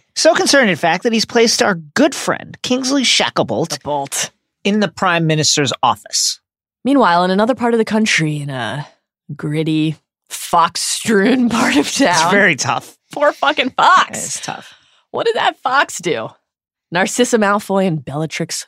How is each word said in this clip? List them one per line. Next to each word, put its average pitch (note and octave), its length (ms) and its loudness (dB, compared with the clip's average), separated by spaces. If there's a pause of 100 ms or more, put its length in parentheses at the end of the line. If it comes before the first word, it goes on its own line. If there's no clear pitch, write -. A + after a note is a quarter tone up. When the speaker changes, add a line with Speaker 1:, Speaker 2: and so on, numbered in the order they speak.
(160)
Speaker 1:
So E4 200 4
concerned, C#4 340 2
in F3 60 0
fact, E3+ 280 0
that A3+ 100 0
he's A3 120 0
placed A3+ 380 2
our G#3 120 2
good E3+ 380 0
friend, - 480 -6
Kingsley C4 420 -2
Shacklebolt, C3+ 680 0
Speaker 2:
The - 140 -8
Bolt. C#3 480 -6 (320)
Speaker 1:
in G#3 180 0
the G3+ 80 2
Prime E3+ 360 0
Minister's D#3 560 0
office. - 600 -2 (440)
Speaker 2:
Meanwhile, G#3 380 4
in F3+ 80 0
another G#3 240 2
part A#3 180 -2
of A#3 40 2
the A3 80 2
country, G#3 560 0
in C#3+ 80 -8
a C3 360 -6 (500)
gritty, D#3 600 -2 (580)
fox-strewn A3 960 2
<laughs> A3+ 80 0
part B3 200 0
of C#4+ 140 0
town. B3+ 180 2
Speaker 1:
It's E3+ 220 2
very G3 240 2
tough. - 420 -6 (140)
Speaker 2:
Poor D4 220 0
fucking C#4 380 -2
fox. - 540 2
Speaker 1:
It's - 200 -10
tough. - 280 -12 (360)
Speaker 2:
What - 160 -4
did A4+ 100 0
that - 220 -2
fox C4+ 420 -2
do? B2 300 -4 (640)
Narcissa A3 460 0
Malfoy G3 480 0
and D#3 180 -2
Bellatrix D#3 640 -6